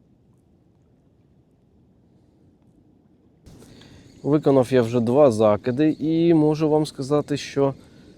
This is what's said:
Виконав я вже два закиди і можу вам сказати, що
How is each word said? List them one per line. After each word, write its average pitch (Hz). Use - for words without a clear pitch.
Виконав 139
я 127
вже 117
два 127
закиди 113
і 165
можу 151
вам 151
сказати, 143
що 139